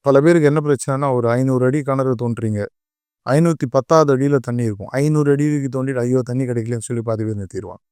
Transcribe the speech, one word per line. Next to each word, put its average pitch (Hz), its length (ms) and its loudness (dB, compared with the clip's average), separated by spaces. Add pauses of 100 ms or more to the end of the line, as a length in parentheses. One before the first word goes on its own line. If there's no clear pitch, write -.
பல 139 200 6
பேருக்கு 160 260 4
என்ன 147 140 4
பிரச்சனைனா, 139 540 -2
ஒரு 117 140 0
ஐந்நூறு 127 380 2
அடி 143 160 0
கிணறு 135 400 0
தோண்டுறீங்க, 110 440 -4 (640)
ஐநூத்தி 156 400 2
பத்தாவது 143 460 2
அடியில 143 200 0
தண்ணி 120 260 -4
இருக்கும். 104 240 -6
ஐந்நூறு 147 460 0
அடி 143 120 2
வரைக்கும் 135 420 -2
தோண்டிட்டு, 135 120 -4
"ஐயோ 123 260 0
தண்ணி 123 200 -4
கிடைக்கலன்னு" 120 340 -4
சொல்லி 117 240 -6
பாதி 110 220 -4
பேர் 107 120 -4
நிறுத்திடுவாங்க. 95 560 -12